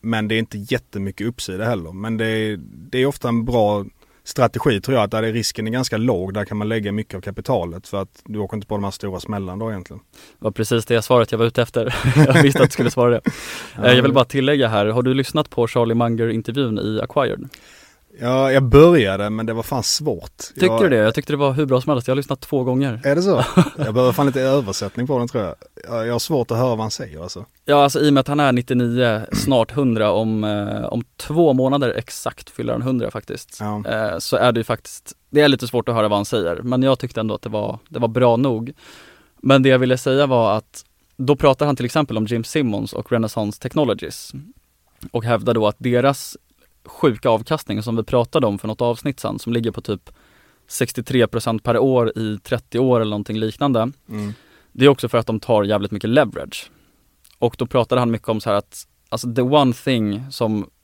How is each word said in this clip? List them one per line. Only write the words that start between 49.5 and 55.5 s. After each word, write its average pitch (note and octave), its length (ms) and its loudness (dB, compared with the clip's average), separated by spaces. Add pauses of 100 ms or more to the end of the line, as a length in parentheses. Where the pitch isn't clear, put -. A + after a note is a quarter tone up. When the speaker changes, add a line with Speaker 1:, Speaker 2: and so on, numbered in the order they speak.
Speaker 2:
ligger A#2 180 0
på A2+ 100 -10
typ - 300 -6 (580)
sextiotre B2 580 0
procent A2+ 360 -4
per A#2 160 0
år A#2+ 400 2
i G#2+ 240 -4
trettio - 360 -6
år B2+ 220 2
eller A2 100 -2
någonting G#2+ 280 -6
liknande, A2+ 520 -2 (180)
Speaker 1:
Mm. G#2 240 -8 (400)
Speaker 2:
det B2+ 120 0
är C#3 40 10
också B2+ 200 2
för A#2+ 100 0
att A2+ 80 -2
de A2 140 -2
tar G#2+ 240 2